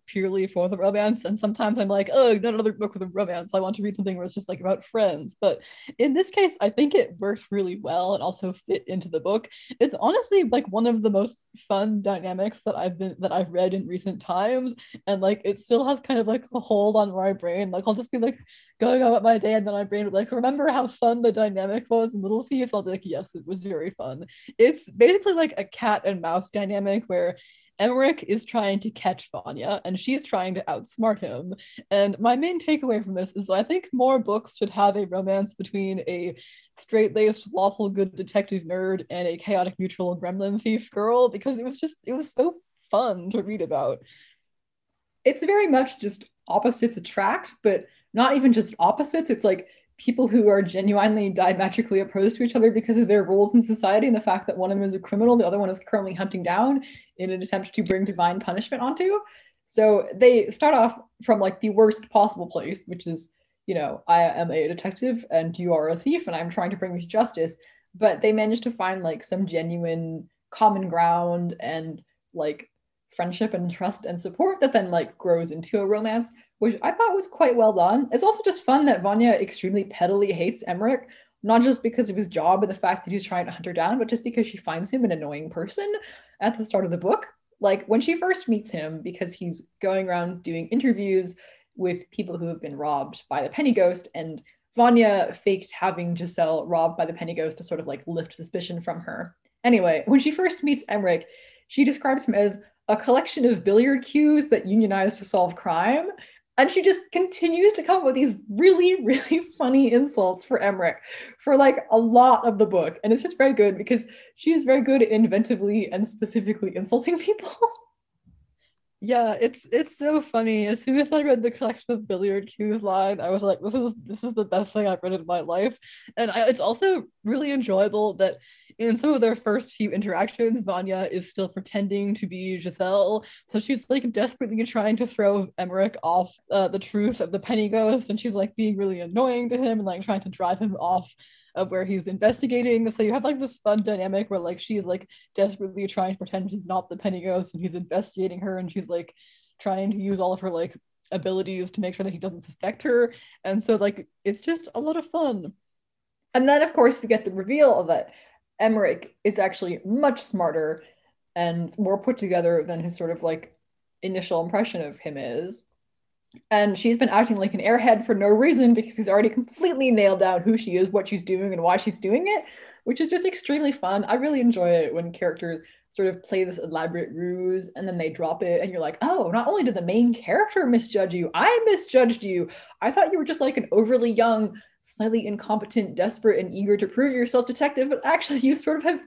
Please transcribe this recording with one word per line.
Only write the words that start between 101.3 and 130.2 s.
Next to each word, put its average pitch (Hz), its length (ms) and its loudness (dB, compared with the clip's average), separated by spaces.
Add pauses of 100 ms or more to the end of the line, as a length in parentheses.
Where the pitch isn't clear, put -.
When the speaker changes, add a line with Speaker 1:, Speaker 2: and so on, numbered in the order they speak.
Speaker 2:
she - 180 2
describes 269 420 0
him 214 80 0
as 202 240 2 (280)
a 214 100 2
collection 254 480 2
of 214 180 2
billiard 247 400 4
cues 302 440 4
that - 200 2
unionize 196 500 2
to 196 80 -14
solve 180 300 0
crime. 208 520 0 (500)
And 269 120 4
she 370 140 0
just 370 180 4 (100)
continues 359 640 2
to 330 100 -4
come 370 140 2
up 359 60 0
with 262 120 2
these 262 200 2 (140)
really, 359 460 6
<laughs> 320 80 -4
really 262 360 0 (180)
funny 262 340 4
insults 214 520 2
for - 160 -2
Emmerich 185 380 0 (420)
for, 285 180 4
like, 269 320 6
a 226 80 6
lot 240 480 6
of 220 120 2
the 214 80 4
book. 170 380 0
And 214 80 2
it's - 120 4
just 339 140 -6
very 269 160 4
good 202 240 4
because 233 280 0 (300)
she - 160 0
is 320 120 2
very 262 180 4
good 262 200 4
at 214 80 6
inventively 214 800 2
and 202 160 -2
specifically 202 680 -4
insulting 240 420 0
<laughs> - 20 -8
people. 415 360 -4 (1500)
Speaker 1:
Yeah, 226 360 2
it's, 233 240 -2
it's 294 320 -2
so 294 240 0
funny. 226 460 0
As 226 140 -2
soon 269 160 0
as 294 140 0
I 302 120 2
read 247 200 2
the 233 80 0
collection 240 420 -4
of 220 140 -6
billiard 196 400 -2
cues 214 340 -4
line, 196 380 0
I 175 120 -4
was 196 120 0
like, 196 160 2
"This 214 140 -6
is, 240 200 -2 (120)
this 208 180 -12
is 240 100 -6
the 220 120 -2
best 190 260 -2
thing 208 160 -2
I've 185 160 -2
read 185 80 -4
in 170 140 -6
my 175 160 -4
life." 175 360 -2 (380)
And 220 160 -2
I, 220 160 0
it's 247 140 2
also 262 420 0 (220)
really 269 260 -2
enjoyable 208 640 0
that 180 240 0 (400)
in 226 180 0
some 294 180 2
of 254 80 0
their 226 140 4
first 220 380 -4
few 208 180 -4
interactions, 208 680 -2